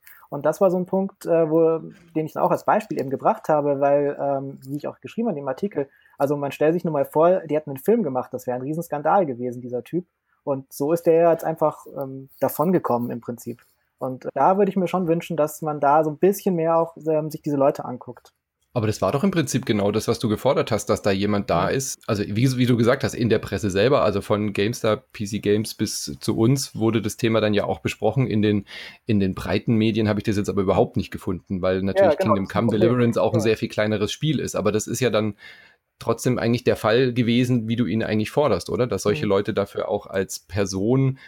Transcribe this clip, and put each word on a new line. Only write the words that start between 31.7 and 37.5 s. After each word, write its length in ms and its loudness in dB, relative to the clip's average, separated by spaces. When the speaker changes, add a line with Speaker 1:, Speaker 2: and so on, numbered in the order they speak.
Speaker 2:
natürlich 340 2
Speaker 1:
Ja, 40 -14
genau, 140 2
Speaker 2:
Kingdom 100 0
Speaker 1:
das 60 -8
ist 60 -12
ein 40 2
Speaker 2:
Come 80 2
Speaker 1:
Problem. 140 2
Speaker 2:
Deliverance 400 2
auch 120 2
ein 60 2
Speaker 1:
Ja. 40 0
Speaker 2:
sehr 140 2
viel 120 -6
kleineres 420 0
Spiel 300 -2
ist. 140 -6
Aber 180 2
das 140 -2
ist 120 -6
ja 100 2
dann 260 0
trotzdem 400 -2
eigentlich 280 0
der 100 4
Fall 380 2
gewesen, 560 2